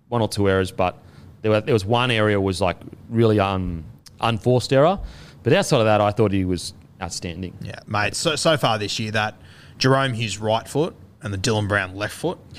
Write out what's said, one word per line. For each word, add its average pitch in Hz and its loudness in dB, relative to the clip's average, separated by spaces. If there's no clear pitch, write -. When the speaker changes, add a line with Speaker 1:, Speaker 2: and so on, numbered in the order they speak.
Speaker 1:
one 117 0
or 104 0
two 101 0
errors, 95 2
but - -2
there 107 2
were, 107 4
there 123 -2
was 101 2
one 120 2
area 107 2
was, 95 0
like, 90 0
really 113 4
un-, 92 -2
unforced 117 0
error. 160 4
But 120 4
outside 180 2
of 110 4
that, 107 4
I 104 4
thought 104 2
he 98 0
was 90 -4
outstanding. 87 -10
Speaker 2:
Yeah, - -14
mate. 104 -2
So, 156 -2
so 160 2
far 113 2
this 101 -6
year, 110 -6
that 107 -2
Jerome 135 2
Hughes 107 -6
right 110 0
foot 156 -2
and 104 -8
the 98 -6
Dylan 104 0
Brown 95 -2
left 104 -6
foot, - -6